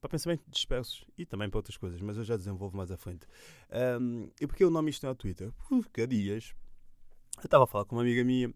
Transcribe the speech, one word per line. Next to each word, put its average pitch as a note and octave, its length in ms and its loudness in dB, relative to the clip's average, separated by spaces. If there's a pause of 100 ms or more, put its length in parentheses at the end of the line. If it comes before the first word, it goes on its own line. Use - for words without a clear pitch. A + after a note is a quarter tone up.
para - 80 -10
pensamentos E3 400 -2
dispersos - 540 -4 (140)
e F3 80 -10
também G2+ 240 -6
para G#2 80 -2
outras G#2+ 200 -6
coisas, F2 240 -8
mas G#2 160 -6
eu A2+ 60 -6
já A2+ 140 -2
desenvolvo G2 400 -6
mais F#2 140 -6
à F2+ 60 -8
frente. F2+ 280 -12 (460)
Ahm, A#2+ 580 -2 (100)
e C#3+ 60 -4
porquê - 180 2
o F3+ 60 8
nome D#3 220 2
Isto - 120 -8
Não C3+ 60 -4
É C3 40 -2
o - 20 -4
Twitter? F#2+ 360 -6 (160)
Porque B3 340 0
há A#2 40 2
dias A2 480 -2 (840)
eu - 80 -14
estava C#3 180 10
a B2 40 6
falar G#2 180 0
com A#2+ 100 -6
uma A#2+ 80 2
amiga B2 200 4
minha B2 320 2